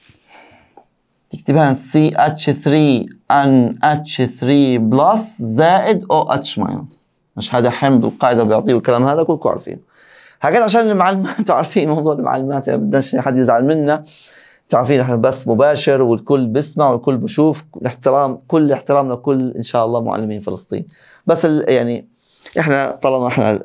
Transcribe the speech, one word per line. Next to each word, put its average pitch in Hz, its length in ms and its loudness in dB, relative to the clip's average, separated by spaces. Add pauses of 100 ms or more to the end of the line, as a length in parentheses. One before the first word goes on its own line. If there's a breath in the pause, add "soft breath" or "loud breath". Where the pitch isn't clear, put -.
(1300 soft breath)
تكتب 147 260 -2
هنا 143 180 4
سي - 420 0
اتش 151 340 0
ثري 143 580 0 (220)
ان 135 520 2
اتش 151 400 -2
ثري 127 560 2
بلس 139 640 0
زائد 170 680 2
او - 220 0
اتش - 260 -4
ماينس. - 500 -8 (280)
مش 113 180 -8
هذا 123 160 2
حمض 127 340 2
وقاعدة 117 400 2
بيعطيه 110 300 2
والكلام 123 340 0
هذا 160 140 0
كله 160 220 -2
عارفين. - 360 -4 (600 soft breath)
حكيت 180 220 2
عشان 220 280 2
المعلومات 190 600 0
<laughs> 127 40 2
عارفين 156 320 -2
موضوع 151 240 0
المعلومات، 131 560 -4
يعني 127 120 0
بدناش 135 360 -2
حد 127 220 -2
يزعل 123 260 2
منا. 151 400 0 (640 loud breath)
تعرفين 127 320 2
احنا 123 160 0
بث 131 320 -2
مباشر 139 540 2
والكل 123 440 0
بسمع 143 440 0
والكل 123 260 -2
بشوف. 156 480 -2 (120)
الاحترام، 131 720 -2
كل 156 240 2
احترام 135 400 0
لكل 127 440 -2
ان 117 60 -6
شاء 117 240 -2
الله 117 140 -2
معلمين 107 400 -6
فلسطين. - 460 -10 (400 soft breath)
بس 165 180 0
ال-، 156 240 0
يعني 120 400 0 (500 loud breath)
إحنا 139 440 -2
طالما 131 260 0
إحنا 107 360 0